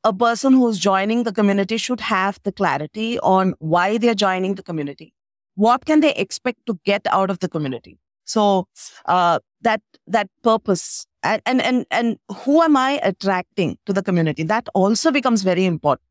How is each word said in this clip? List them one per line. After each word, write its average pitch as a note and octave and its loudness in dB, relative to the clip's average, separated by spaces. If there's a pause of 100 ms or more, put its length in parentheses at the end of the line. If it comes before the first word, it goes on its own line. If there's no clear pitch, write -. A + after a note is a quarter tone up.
a G#3+ 2
person A#3 2
who's A#3 4
joining G3+ 0
the G#3+ -4
community G3+ 0
should A#3 -6
have G3 -2
the G3+ -4
clarity F#3+ -4
on F#3+ 2
why F3 0
they're A3+ 2
joining F#3+ -2
the G3 -16
community. D#3 -10 (420)
What A#3 2
can D#4 4
they D4+ 2
expect - -6
to G3+ -6
get G3+ 0
out F#3+ 0
of F3+ -4
the F3+ -4
community? - -8 (260)
So, G3+ 2 (380)
uh, F3 2 (220)
that, A3 0 (260)
that G3+ -2 (120)
purpose - -2 (180)
and, G3+ -2
and, B3+ 0
and, B3 -2
and A#3 -2 (220)
who D4 2
am D4+ 4
I C4+ 0
attracting F#3 -2
to G3 -4
the G3 0
community? E3 0
That G#3+ -4
also G#3 2
becomes A#3+ 0
very F#3 2
important. D3+ -2